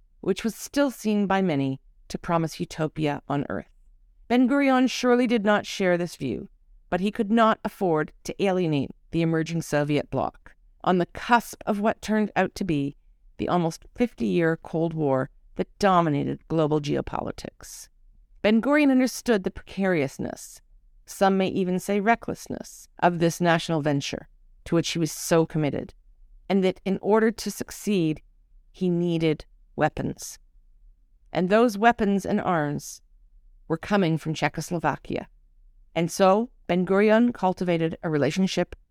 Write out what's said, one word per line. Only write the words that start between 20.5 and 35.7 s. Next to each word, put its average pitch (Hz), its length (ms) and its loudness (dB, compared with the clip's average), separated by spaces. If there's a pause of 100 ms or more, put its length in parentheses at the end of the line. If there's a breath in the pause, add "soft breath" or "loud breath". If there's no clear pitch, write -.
some 190 320 2
may 190 120 2
even 180 300 -2
say 202 220 -2
recklessness, - 880 -4 (120)
of 175 180 2
this 165 220 0
national 165 420 2
venture 143 460 -2 (360)
to - 100 -4
which 170 160 0
he - 80 -4
was 165 140 -2
so 165 320 2
committed, 151 480 -4 (560)
and 190 160 2
that 185 200 0
in 190 180 -2
order 220 280 2
to 208 200 -6
succeed, 165 720 -2 (480)
he - 180 -4
needed 170 560 0 (320)
weapons. - 640 -4 (920)
And 180 180 0
those 220 260 4
weapons 202 480 2
and 202 160 0
arms 147 640 -2 (640)
were 165 100 -2
coming 175 400 0
from 160 160 -6
Czechoslovakia. - 960 -4 (640)